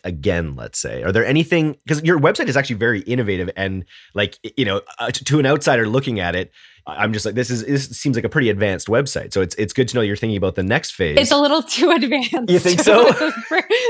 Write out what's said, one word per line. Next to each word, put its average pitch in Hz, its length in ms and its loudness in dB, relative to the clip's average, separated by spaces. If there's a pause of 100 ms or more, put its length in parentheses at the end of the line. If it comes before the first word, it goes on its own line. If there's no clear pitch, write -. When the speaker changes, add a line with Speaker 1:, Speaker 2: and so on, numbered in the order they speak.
Speaker 1:
again, 85 500 -2
let's 58 240 -12
say? 60 240 -8
Are 80 80 -2
there 101 160 2
anything, 156 500 0 (120)
'cause 151 160 -2
your 165 160 4
website 202 260 2
is 131 100 0
actually 135 200 -2
very 110 240 0
innovative 101 560 -2
and, 95 280 -4 (300)
like, 101 300 -4
y-, 110 120 -14
you 131 80 2
know, 101 180 -2 (180)
uh, 117 100 -4
t-, - 140 -8
to 147 160 2
an 135 60 2
outsider 135 420 2
looking 123 320 -2
at 87 160 -2
it, 92 160 -6 (340)
I, 73 160 -6
I'm 107 100 0
just 107 140 -4
like, 104 80 -4
"This 120 160 -2
is, 117 140 -4
this 135 240 -2
seems - 260 -2
like 110 100 -2
a 110 40 0
pretty 127 220 2
advanced 98 360 0
website." 127 460 -2
So 98 80 0
it's, 90 160 -2
it's 104 160 -2
good 127 160 0
to - 80 -4
know 123 60 0
you're 101 120 0
thinking 110 220 -2
about 95 180 -2
the 95 80 -2
next 117 300 -2
phase. 80 260 0
Speaker 2:
It's 277 140 2
a 285 80 4
little 294 220 2
too 320 280 2
advanced. 254 600 0
Speaker 1:
You 180 100 6
think 180 200 2
so? 214 280 6
Speaker 2:
<laughs> - 240 2 (580)